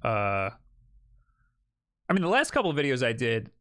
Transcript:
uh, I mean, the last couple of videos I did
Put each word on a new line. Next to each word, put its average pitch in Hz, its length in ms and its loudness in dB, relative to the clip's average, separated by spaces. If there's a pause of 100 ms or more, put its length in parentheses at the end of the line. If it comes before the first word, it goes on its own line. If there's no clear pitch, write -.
uh, 101 480 0 (1600)
I - 40 2
mean, 190 80 2
the 165 80 0
last 262 220 2
couple 220 180 0
of 147 80 -2
videos 139 280 0
I 117 80 0
did 113 480 -2